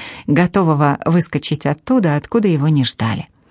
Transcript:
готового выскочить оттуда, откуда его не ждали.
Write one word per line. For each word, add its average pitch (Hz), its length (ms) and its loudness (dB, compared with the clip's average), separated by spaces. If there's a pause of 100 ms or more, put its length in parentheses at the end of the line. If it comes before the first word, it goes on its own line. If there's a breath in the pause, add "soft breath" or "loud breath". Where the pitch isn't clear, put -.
(280 loud breath)
готового 160 800 2
выскочить 160 600 -2
оттуда, 156 500 0
откуда 214 320 0
его 151 200 2
не 147 180 2
ждали. 110 420 -4 (240 soft breath)